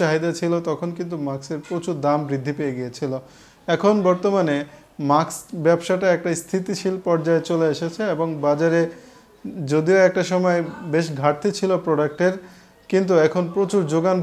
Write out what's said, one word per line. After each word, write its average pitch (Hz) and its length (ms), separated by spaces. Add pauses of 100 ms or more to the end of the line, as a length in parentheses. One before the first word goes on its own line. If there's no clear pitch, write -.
চাহিদা 160 320
ছিল, 170 280
তখন 170 280 (100)
কিন্তু 170 180 (120)
মাস্কের 139 400
প্রচুর 170 320
দাম 147 180 (100)
বৃদ্ধি 139 300
পেয়ে 139 200
গিয়েছিল। 127 340 (560)
এখন 190 260 (140)
বর্তমানে 180 480 (440)
মাস্ক 147 400 (260)
ব্যবসাটা 180 400 (100)
একটা 175 140 (120)
স্থিতিশীল 190 540 (100)
পর্যায়ে 165 440
চলে 165 240
এসেছে 165 280 (120)
এবং 165 120 (200)
বাজারে 160 340 (840)
যদিও 156 320 (100)
একটা 185 140 (100)
সময় 180 260 (340)
বেশ 160 140 (160)
ঘাটতি 147 260 (100)
ছিল 190 120 (160)
প্রোডাক্টের, 156 480 (560)
কিন্তু 190 240 (120)
এখন 175 180 (100)
প্রচুর 196 280 (100)
যোগান 175 300